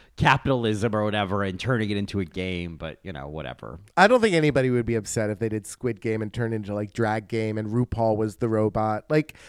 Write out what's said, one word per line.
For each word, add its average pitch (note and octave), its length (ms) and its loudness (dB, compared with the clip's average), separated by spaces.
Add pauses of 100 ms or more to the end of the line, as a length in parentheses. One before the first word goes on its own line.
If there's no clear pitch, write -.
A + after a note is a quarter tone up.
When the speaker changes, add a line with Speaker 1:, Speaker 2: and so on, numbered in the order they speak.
(160)
Speaker 1:
capitalism A#2 800 4
or G#2+ 80 0
whatever G2+ 400 0
and F#2 160 -4
turning A2+ 300 0
it G#2 80 0
into G2+ 240 -2
a F#2 40 -2
game, F2 520 -6
but, D#2+ 260 -10
you F#2+ 80 -10
know, C#2+ 160 -10
whatever. C#2+ 520 -10 (180)
Speaker 2:
I F#3 100 8
don't A#3+ 140 6
think G#3+ 120 2
anybody C#3 360 4
would B2 160 0
be A2+ 100 -2
upset G#2+ 340 -2
if G#2 100 -4
they A2+ 100 -2
did G#2 180 -4
Squid A#2 320 -6
Game A2 220 -2
and G#2 100 -6
turned A#2 220 -4
into, G#2 200 -4
like, G#2 200 -4
drag A2 340 0
game A2 300 -2
and G#2+ 100 -4
RuPaul A2+ 480 0
was G#2+ 220 -2
the A#2+ 100 -2
robot. A2 600 0
Like, D#3 240 2 (160)